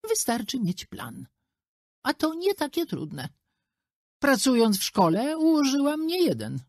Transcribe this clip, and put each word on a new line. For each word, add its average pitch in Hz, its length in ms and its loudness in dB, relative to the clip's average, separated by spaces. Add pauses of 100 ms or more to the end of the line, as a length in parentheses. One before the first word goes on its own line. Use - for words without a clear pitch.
Wystarczy 247 500 -2
mieć 180 260 -2
plan. - 420 -14 (760)
A 285 100 0
to 320 200 -2
nie 370 220 0
takie 311 300 -4
trudne. 147 440 -8 (920)
Pracując 233 580 4
w - 60 -4
szkole, 214 540 2
ułożyłam 302 720 2
nie 349 160 0
jeden. 127 460 -2